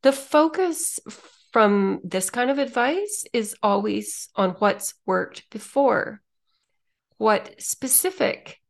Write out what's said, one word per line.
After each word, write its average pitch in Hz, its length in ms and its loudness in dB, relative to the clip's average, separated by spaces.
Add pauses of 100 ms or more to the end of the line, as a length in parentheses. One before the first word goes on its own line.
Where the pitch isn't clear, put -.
The 269 80 6
focus 320 880 0 (540)
from 202 500 4
this 185 260 -4
kind 247 220 0
of 277 80 0
advice 294 760 -2
is 220 300 -2
always 208 720 -2
on 190 160 2
what's - 420 -2 (120)
worked - 440 -4
before, 220 720 0 (960)
what - 460 0
specific - 1080 -2